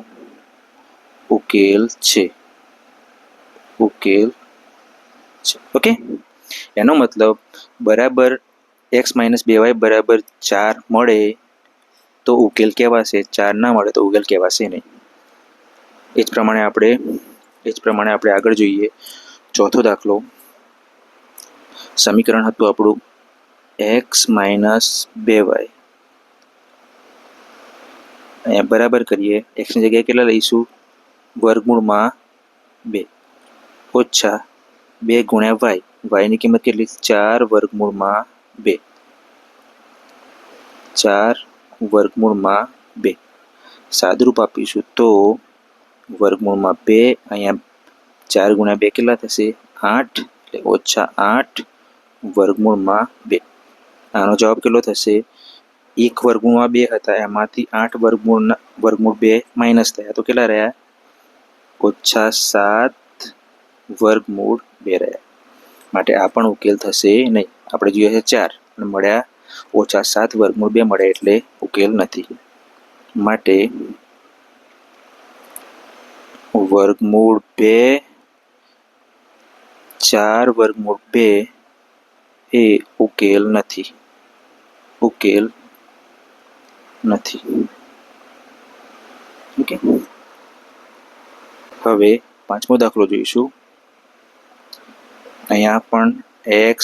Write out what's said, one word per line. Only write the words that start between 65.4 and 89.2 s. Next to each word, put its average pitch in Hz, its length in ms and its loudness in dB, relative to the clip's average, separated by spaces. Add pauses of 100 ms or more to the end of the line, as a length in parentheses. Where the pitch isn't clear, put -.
માટે 95 180 -2 (100)
આ 92 120 2
પણ 113 220 0
ઉકેલ 104 300 -2
થશે 101 280 0 (220)
નહીં. 101 140 -2 (240)
આપણે 101 220 -2
જોઈએ 104 200 2
છે 113 60 0 (100)
ચાર 107 200 0 (240)
અને 107 180 -12
મળ્યા 101 300 0 (580)
ઓછા 101 220 -2 (100)
સાત 107 180 -2 (100)
વર્ગમૂળ 104 360 0
બે 113 120 2
મળે, 95 240 0
એટલે 101 220 0 (320)
ઉકેલ 101 240 -2 (100)
નથી. - 260 -8 (880)
માટે 104 420 0 (3250)
વર્ગમૂળ 104 640 2 (180)
બે, 110 180 4 (2250)
ચાર 110 360 2 (120)
વર્ગમૂળ 107 440 -2 (120)
બે 117 140 4 (1300)
એ 120 120 4 (400)
ઉકેલ 101 380 0 (140)
નથી, - 320 -8 (1120)
ઉકેલ 107 440 0 (1600)
નથી. - 380 -4 (2250)